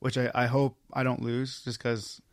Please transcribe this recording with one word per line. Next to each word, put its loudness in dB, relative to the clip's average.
Which 0
I, 2
I 4
hope 2
I 0
don't 0
lose, -4
just -6
'cause, -2